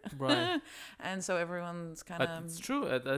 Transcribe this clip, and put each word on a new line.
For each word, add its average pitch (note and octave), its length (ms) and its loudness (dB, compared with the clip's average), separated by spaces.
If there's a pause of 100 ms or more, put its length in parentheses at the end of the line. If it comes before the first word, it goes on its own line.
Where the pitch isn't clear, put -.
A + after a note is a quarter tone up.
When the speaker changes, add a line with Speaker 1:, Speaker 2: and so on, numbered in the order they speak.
(180)
Speaker 1:
Right. E4+ 420 4 (200)
Speaker 2:
<laughs> - 200 -16
And F#3+ 240 -2
so F#3 120 2
everyone's E3+ 720 -2
Speaker 1:
But F3 120 -4
Speaker 2:
kinda E3 260 2
Speaker 1:
it's E3 140 -8
true. C4+ 280 0
I, C3 100 2
I B2+ 40 4 (180)